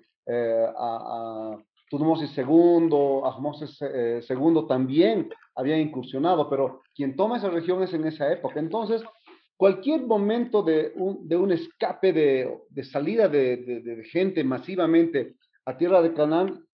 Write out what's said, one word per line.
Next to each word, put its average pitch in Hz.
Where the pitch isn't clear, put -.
eh, 117
a, 113
a 104
Tutmosis 151
segundo, 147
Ahmosis, 139
eh, 120
segundo 151
también 143
había 143
incursionado, 151
pero 135
quien 135
toma 214
esa 202
región 175
es 180
en 156
esa 156
época. 147
Entonces, 214
cualquier 196
momento 220
de 160
un, 185
de 165
un 190
escape, 180
de, 139
de 139
salida 185
de, 131
de, 123
de 113
gente 180
masivamente 160
a 131
tierra 175
de 165
Canaán, 160